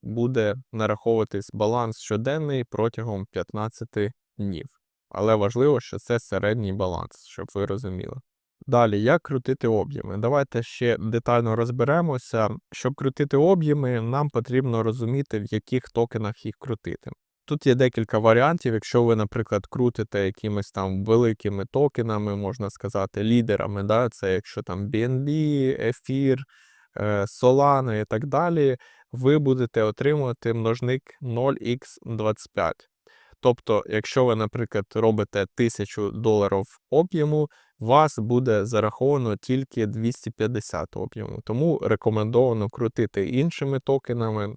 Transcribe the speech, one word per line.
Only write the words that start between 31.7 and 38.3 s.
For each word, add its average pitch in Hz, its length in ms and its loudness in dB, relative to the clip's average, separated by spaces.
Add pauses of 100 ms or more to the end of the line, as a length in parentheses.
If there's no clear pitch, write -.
двадцять 107 480 -2
п'ять. - 340 -2 (520)
Тобто, 120 500 2
якщо 110 360 0
ви, 117 100 4
наприклад, 110 500 -2 (100)
робите 107 500 2 (100)
тисячу 107 560 -2
доларів 104 540 2 (240)
об'єму, 151 580 2 (320)
у 107 60 -8
вас 143 340 4
буде 113 460 2